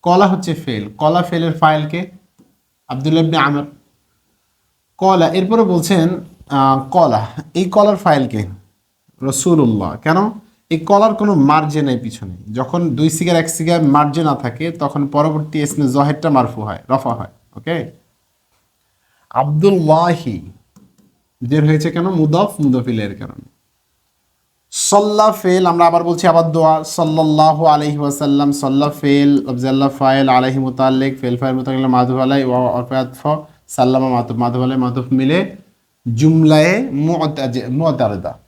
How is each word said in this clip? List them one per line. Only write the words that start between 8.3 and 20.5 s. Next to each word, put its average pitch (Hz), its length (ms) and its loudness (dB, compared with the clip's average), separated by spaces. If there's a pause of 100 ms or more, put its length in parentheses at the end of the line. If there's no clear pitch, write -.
রাসূলুল্লাহ। 131 760 0
কেন? 185 340 0 (400)
এই 165 80 -2
কলার 202 360 2
কোনো 208 200 0
মার্জে 147 480 2
নাই 131 160 -2
পিছনে। 98 540 -12
যখন 131 440 -2
দুই 156 140 2
সিগার 170 260 0
এক 165 120 0
সিগার 165 340 0
মার্জে 147 420 2
না 143 100 0
থাকে, 127 360 -6
তখন 147 360 -4
পরবর্তী 151 560 -2
ইসমে 143 260 -2
জহেরটা 143 420 0
মারফু 117 320 0
হয়, 104 160 -8 (120)
রফা 131 240 -2
হয়। - 160 -12 (260)
ওকে, 147 340 -8 (1400)
আব্দুল্লাহি 156 1200 0 (960)